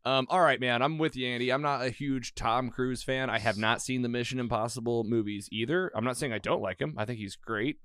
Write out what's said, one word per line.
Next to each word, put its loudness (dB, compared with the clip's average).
Um, 2
all 4
right, 6
man, 2
I'm 2
with 0
you, -2
Andy. 0
I'm 2
not 0
a 2
huge -4
Tom 0
Cruise -2
fan. 0
I 0
have 2
not 2
seen 0
the 0
Mission -2
Impossible 0
movies -2
either. -2
I'm -2
not 0
saying -2
I -2
don't 0
like -4
him. -4
I -2
think -6
he's -6
great, -2